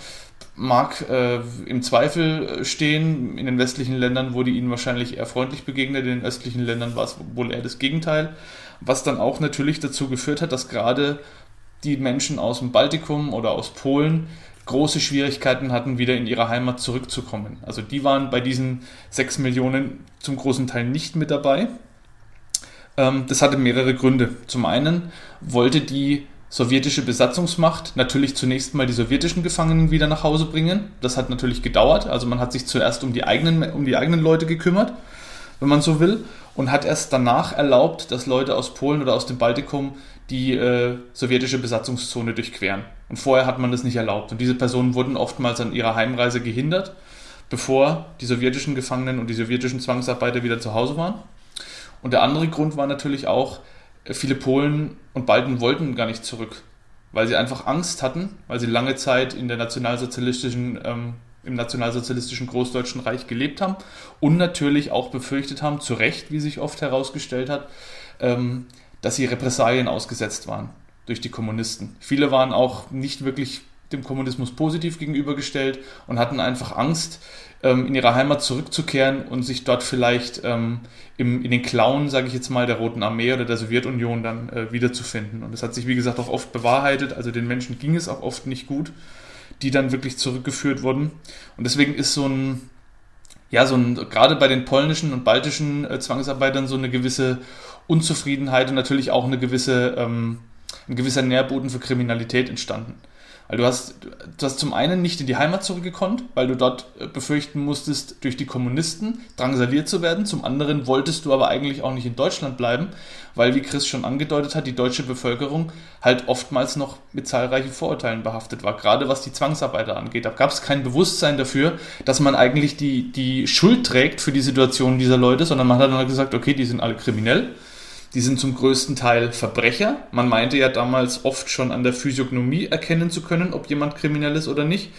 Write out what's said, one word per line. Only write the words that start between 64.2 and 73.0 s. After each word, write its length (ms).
natürlich 520
auch 200
befürchtet 520
haben, 200
zu 100
Recht, 400
wie 80
sich 180
oft 220
herausgestellt 720
hat, 180
ähm, 480
dass 140
sie 100
Repressalien 600
ausgesetzt 640
waren 220
durch 160
die 80
Kommunisten. 720
Viele 300
waren 240
auch 360
nicht 340